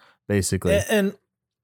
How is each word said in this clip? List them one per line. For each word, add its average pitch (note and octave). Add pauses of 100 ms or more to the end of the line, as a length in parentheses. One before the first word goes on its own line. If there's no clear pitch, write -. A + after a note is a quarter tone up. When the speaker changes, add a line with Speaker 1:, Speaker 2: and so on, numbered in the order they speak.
(280)
Speaker 1:
basically. F#2+
Speaker 2:
A-, G2+
and G3+ (500)